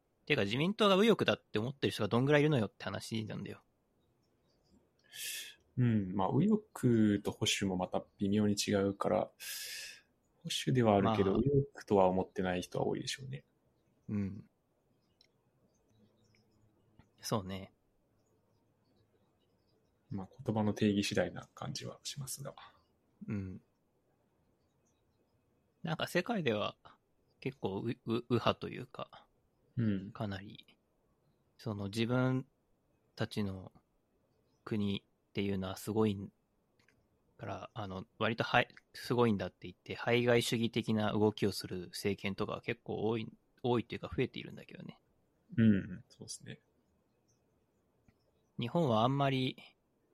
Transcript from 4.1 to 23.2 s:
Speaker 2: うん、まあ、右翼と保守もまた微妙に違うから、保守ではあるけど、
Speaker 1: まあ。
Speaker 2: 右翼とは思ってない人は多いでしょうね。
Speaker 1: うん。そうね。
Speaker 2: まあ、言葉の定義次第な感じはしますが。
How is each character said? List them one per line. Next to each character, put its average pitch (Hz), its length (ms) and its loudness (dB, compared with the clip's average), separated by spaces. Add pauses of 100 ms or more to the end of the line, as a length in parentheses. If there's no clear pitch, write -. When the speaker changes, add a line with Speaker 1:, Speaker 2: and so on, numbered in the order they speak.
Speaker 2:
う 123 80 2
ん、 104 300 2
ま 95 120 2
あ、 - 60 0
右 160 160 4
翼 113 720 2
と - 100 -2
保 - 80 -14
守 104 280 0
も 92 80 0
ま 90 120 -2
た 95 140 -4 (160)
微 101 100 0
妙 104 180 2
に 104 80 2
違 104 220 -2
う 98 180 2
か - 160 -4
ら、 98 180 2 (1160)
保 165 40 -12 (180)
守 147 80 2
で 123 80 4
は 107 140 6
あ 98 40 6
る 110 160 4
け 101 60 4
ど、 95 100 4
Speaker 1:
ま 104 40 2
あ。 - 20 4
Speaker 2:
右 131 120 4
翼 - 360 0
と 104 100 4
は 95 120 8
思 92 140 2
っ - 60 -4
て - 140 -4
な 92 140 0
い 90 60 -2
人 - 160 -6
は - 80 0
多 101 100 0
い - 40 -6
で - 80 -8
し - 120 -8
ょ - 60 -12
う 131 40 -12
ね。 139 140 -10 (640)
Speaker 1:
う 104 100 -2
ん。 101 260 -6 (2750)
そ 117 200 -2
う 90 60 -8
ね。 95 260 -10 (2500)
Speaker 2:
ま 95 140 -8
あ、 - 40 -16 (160)
言 107 100 0
葉 110 100 2
の 104 100 2
定 107 180 2
義 101 140 2
次 - 80 -4
第 90 180 0
な - 220 -14
感 - 180 -8
じ 123 140 -10
は - 160 -12
し - 160 -10
ま 135 80 -10
す - 160 -12
が。 - 120 -12 (760)